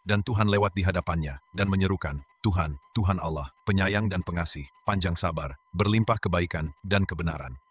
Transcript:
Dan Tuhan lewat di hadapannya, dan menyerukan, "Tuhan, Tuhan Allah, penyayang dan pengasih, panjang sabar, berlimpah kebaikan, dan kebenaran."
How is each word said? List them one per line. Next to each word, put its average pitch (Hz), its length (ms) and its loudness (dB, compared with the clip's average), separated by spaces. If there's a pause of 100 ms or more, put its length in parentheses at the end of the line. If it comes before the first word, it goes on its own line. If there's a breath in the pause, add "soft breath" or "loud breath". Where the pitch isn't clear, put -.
Dan 101 160 0
Tuhan 107 320 2
lewat 101 240 2
di 95 80 0
hadapannya, 82 560 -2 (160)
dan 98 80 2
menyerukan, 95 560 0 (240)
"Tuhan, 85 320 2 (160)
Tuhan 98 240 2
Allah, 80 320 -4 (160)
penyayang 98 400 2
dan 92 160 0
pengasih, 85 480 -4 (160)
panjang 87 320 0
sabar, 78 400 -4 (160)
berlimpah 107 480 2
kebaikan, 87 480 0 (160)
dan 98 240 2
kebenaran." 78 480 -6 (140)